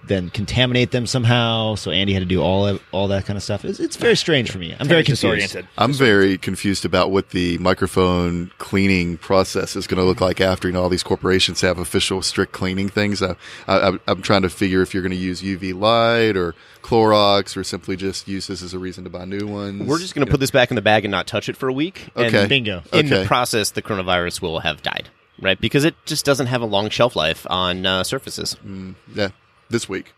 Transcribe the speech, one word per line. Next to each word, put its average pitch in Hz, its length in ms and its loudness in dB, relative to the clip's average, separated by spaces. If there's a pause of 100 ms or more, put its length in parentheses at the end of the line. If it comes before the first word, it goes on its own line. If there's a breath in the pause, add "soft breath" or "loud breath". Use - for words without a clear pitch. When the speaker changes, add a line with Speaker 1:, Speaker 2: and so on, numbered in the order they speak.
Speaker 1:
then 92 220 -2
contaminate 123 640 0
them 123 160 -2
somehow. 113 680 0
So 95 140 -6
Andy 95 220 0
had 95 80 2
to 92 60 -4
do 90 160 2
all 95 240 2
of, 101 120 -2 (140)
all 98 160 -2
that 98 160 -2
kind 101 140 -6
of 95 40 -10
stuff. 101 220 -6
It's, - 160 -6
it's 330 160 -6
very 226 220 2
strange 131 320 0
for 95 80 -8
me. 82 200 -10
I'm 135 80 -4
very 160 160 0
Speaker 2:
Tanner's 135 200 2
Speaker 1:
confused. - 0 - (300)
Speaker 2:
disoriented. 90 140 -10 (120)
Speaker 3:
I'm 120 160 2
very 101 420 6
confused 98 480 -2
about 90 260 2
what 95 200 0
the 87 260 0
microphone 90 1000 2
cleaning 95 580 0
process 95 600 0
is 95 100 -6
gonna 92 180 0
look 92 160 2
like 92 220 2
after, 92 260 2
you 87 60 -2
know, 90 80 0
all 90 80 2
these 90 120 0
corporations 92 600 0
have 90 160 2
official 92 420 -2
strict - 320 -2
cleaning 95 380 -4
things. 104 320 0
I, 92 80 0 (360 loud breath)
I, 95 220 4
I'm, 90 180 0
I'm 95 140 0
trying 98 220 2
to 90 80 2
figure 92 320 2
if 90 100 0
you're 95 100 -2
gonna 92 120 -2
use 92 280 -4
U 95 140 -4
V 92 160 -6
light 113 640 4
or 87 180 -2 (400 loud breath)
Clorox 104 640 4
or 95 80 -6
simply 95 320 -6
just 95 320 -6
use 95 180 -6
this 90 160 -8
as 90 120 -12
a 92 40 -6
reason 92 260 -10
to 90 60 -12
buy 90 140 -12
new 101 220 -6
ones. 101 420 -6
Speaker 4:
We're 151 100 0
just 185 160 -8
gonna 143 120 2
Speaker 3:
You - 60 -2
Speaker 4:
put 147 60 2
Speaker 3:
know? 131 40 2
Speaker 4:
this 131 80 0
back 123 200 4
in 131 60 -2
the 104 60 -2
bag 107 240 4
and 104 60 -2
not 90 140 -2
touch - 220 -4
it 120 80 -6
for 139 120 -6
a 131 40 -2
week. 156 420 -6
And 120 120 0
Speaker 3:
Okay. 110 200 4
Speaker 1:
Bingo. 107 360 0 (100)
Speaker 4:
in 151 160 4
the 98 120 4
Speaker 3:
Okay. 95 60 0
Speaker 4:
process, 120 440 2
the - 100 -6
coronavirus 90 640 -2
will 82 180 -4
have 78 220 -4
died, - 260 -6 (320)
right? 95 180 0
Because - 260 2
it 165 100 2 (100)
just - 220 -4
doesn't 131 220 2
have 123 120 0
a 117 60 -2
long 104 240 0
shelf 117 260 2
life 82 320 -2
on, 92 380 0
uh, 92 180 2
surfaces. - 520 -6 (100)
Speaker 3:
Mm, 95 280 -12 (200)
yeah, 101 140 -2 (420)
this 113 180 -2
week. 95 300 -8